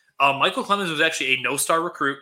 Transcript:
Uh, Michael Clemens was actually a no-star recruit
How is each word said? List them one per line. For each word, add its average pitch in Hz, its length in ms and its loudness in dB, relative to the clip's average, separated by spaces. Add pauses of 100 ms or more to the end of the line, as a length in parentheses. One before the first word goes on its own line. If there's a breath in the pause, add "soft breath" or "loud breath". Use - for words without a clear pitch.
(200 loud breath)
Uh, 139 140 6
Michael 180 320 0
Clemens 196 260 -2
was 151 80 -2
actually 156 360 0
a 131 60 0
no-star 139 400 0
recruit 143 400 -4